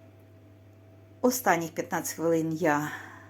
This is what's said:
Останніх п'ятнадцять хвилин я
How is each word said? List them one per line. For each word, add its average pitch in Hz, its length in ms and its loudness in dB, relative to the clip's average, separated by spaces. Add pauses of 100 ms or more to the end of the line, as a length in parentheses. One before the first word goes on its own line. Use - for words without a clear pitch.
(1200)
Останніх 175 500 2
п'ятнадцять 165 440 -4
хвилин 160 380 2
я 151 380 0 (380)